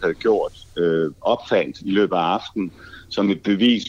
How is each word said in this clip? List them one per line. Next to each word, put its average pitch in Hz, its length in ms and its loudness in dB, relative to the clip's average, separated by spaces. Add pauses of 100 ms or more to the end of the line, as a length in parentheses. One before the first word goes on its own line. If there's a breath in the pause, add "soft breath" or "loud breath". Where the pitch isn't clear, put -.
havde 82 120 0
gjort, 98 380 0 (240)
øh, 82 340 0 (100)
opfandt 104 600 0
i 95 100 -6
løbet 95 260 2
af 85 40 0
aftenen, 90 500 -2 (400 loud breath)
som 101 200 0
et 92 120 -2
bevis 104 460 2